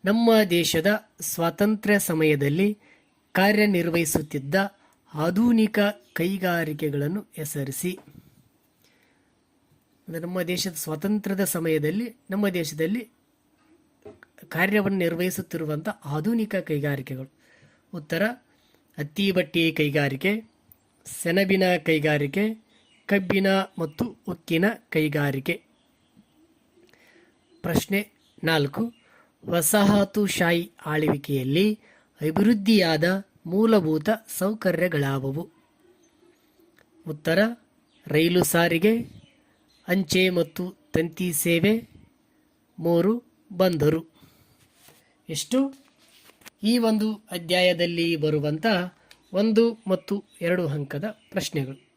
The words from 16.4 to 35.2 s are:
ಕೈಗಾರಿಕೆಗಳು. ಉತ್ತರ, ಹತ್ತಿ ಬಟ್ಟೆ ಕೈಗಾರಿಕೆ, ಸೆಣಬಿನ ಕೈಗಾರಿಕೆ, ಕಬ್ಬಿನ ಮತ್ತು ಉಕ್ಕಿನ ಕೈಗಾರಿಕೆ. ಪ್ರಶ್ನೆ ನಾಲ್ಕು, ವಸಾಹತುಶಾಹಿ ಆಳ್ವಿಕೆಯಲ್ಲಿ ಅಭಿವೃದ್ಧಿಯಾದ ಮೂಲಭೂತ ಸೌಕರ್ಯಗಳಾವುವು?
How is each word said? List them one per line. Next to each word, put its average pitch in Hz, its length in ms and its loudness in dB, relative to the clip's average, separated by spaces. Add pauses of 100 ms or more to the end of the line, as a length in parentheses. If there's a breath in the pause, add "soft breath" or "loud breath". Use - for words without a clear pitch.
ಕೈಗಾರಿಕೆಗಳು. 139 800 -4 (600 soft breath)
ಉತ್ತರ, 165 300 -4 (760 soft breath)
ಹತ್ತಿ 190 320 -2
ಬಟ್ಟೆ 170 400 2
ಕೈಗಾರಿಕೆ, 151 800 0 (560)
ಸೆಣಬಿನ 190 580 0 (220)
ಕೈಗಾರಿಕೆ, 156 680 0 (520 soft breath)
ಕಬ್ಬಿನ 196 420 0 (320)
ಮತ್ತು 165 380 -6 (100)
ಉಕ್ಕಿನ 165 380 -2 (240)
ಕೈಗಾರಿಕೆ. 147 760 -2 (2000 soft breath)
ಪ್ರಶ್ನೆ 196 500 -2 (320)
ನಾಲ್ಕು, 160 500 0 (520 soft breath)
ವಸಾಹತುಶಾಹಿ 190 1300 2 (140)
ಆಳ್ವಿಕೆಯಲ್ಲಿ 151 960 0 (420 soft breath)
ಅಭಿವೃದ್ಧಿಯಾದ 190 1040 2 (200)
ಮೂಲಭೂತ 175 640 2 (280)
ಸೌಕರ್ಯಗಳಾವುವು? 160 1120 -2 (1600)